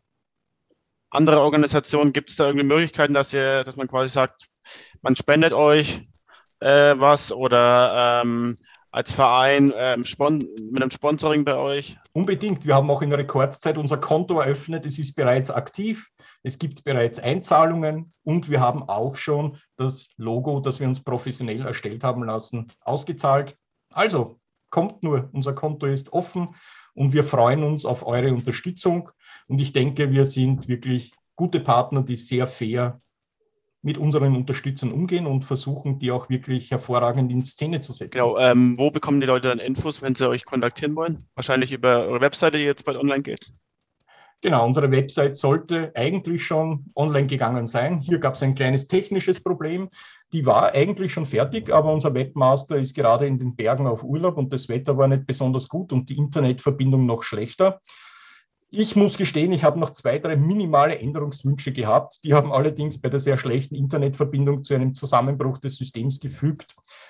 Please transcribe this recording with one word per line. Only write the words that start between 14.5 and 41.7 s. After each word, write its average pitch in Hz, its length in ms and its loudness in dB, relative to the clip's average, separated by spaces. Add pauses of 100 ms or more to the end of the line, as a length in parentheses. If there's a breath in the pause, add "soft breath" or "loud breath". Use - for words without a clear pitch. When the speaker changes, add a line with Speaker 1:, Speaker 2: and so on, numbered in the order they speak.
Speaker 2:
Es 147 140 -8
ist 139 160 -8
bereits 131 360 2
aktiv. 214 580 -6 (340 soft breath)
Es 127 160 -8
gibt 147 240 -8
bereits 123 360 -2
Einzahlungen 160 920 0 (100)
und 151 260 -2
wir 139 120 2
haben 131 220 0
auch 117 320 -6
schon 147 420 -4 (180 soft breath)
das 131 420 -6
Logo, 127 420 -4
das 135 200 -4
wir 135 80 -4
uns 127 160 -4
professionell 123 600 -8
erstellt - 380 -10
haben 123 200 -2
lassen, 113 480 -8 (100)
ausgezahlt. 139 760 -2 (340)
Also, 180 480 -2 (300)
kommt 180 340 0
nur, 139 300 0
unser 139 200 -2
Konto 147 340 -4
ist 139 260 -4
offen 175 420 -4 (380 soft breath)
und 139 200 0
wir 147 100 4
freuen 135 400 2
uns 151 220 -2
auf - 200 -4
eure 123 260 2
Unterstützung. 170 800 -2 (360 soft breath)
Und 135 120 0
ich 139 140 -2
denke, 135 380 0
wir 139 140 4
sind 131 420 0
wirklich 123 460 -4 (220)
gute 175 240 -2
Partner, 127 420 2
die 127 140 -4
sehr 127 320 -2
fair 123 540 -4 (800)
mit 147 160 -4
unseren 143 380 2
Unterstützern 135 560 -4
umgehen 175 360 -2
und 135 180 -2
versuchen, 135 540 -4
die 123 120 -2
auch 123 180 -4
wirklich 127 420 -4
hervorragend 123 600 0
in 131 140 -2
Szene 151 340 -6
zu 131 140 -14
setzen. - 180 -14
Speaker 1:
Genau, 120 260 0
ähm, 123 400 6
wo 143 140 2
bekommen 143 300 0
die 135 60 0
Leute 127 220 2
dann 117 100 -2
Infos, 135 420 -6
wenn 131 140 -2
sie 131 120 0
euch 123 180 -2
kontaktieren 135 500 -4
wollen? 160 300 -6 (100)
Wahrscheinlich 127 360 -2